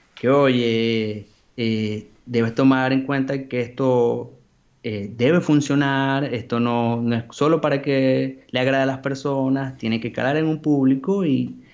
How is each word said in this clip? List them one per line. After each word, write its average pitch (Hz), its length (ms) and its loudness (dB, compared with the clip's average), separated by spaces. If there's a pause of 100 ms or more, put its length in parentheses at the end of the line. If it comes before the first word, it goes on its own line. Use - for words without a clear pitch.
(140)
que, - 160 -2
oye, 113 960 2 (320)
eh, 110 500 -2 (200)
debes 113 260 0
tomar 131 400 4
en 131 140 -2
cuenta 135 400 -4
que 123 140 -4
esto, 120 720 0 (500)
eh, 104 340 -6
debe 147 240 4
funcionar, 139 840 2
esto 120 340 -4
no, 117 420 0
no 117 140 0
es 117 160 -4
solo 156 280 2
para 143 220 0
que 135 720 0
le 123 80 -2
agrade 135 240 2
a - 20 2
las 131 140 -2
personas, 135 800 -4
tiene 113 200 -2
que 117 120 -8
calar 127 260 0
en 160 80 0
un 156 160 -2
público 147 640 2
y 127 380 -2 (100)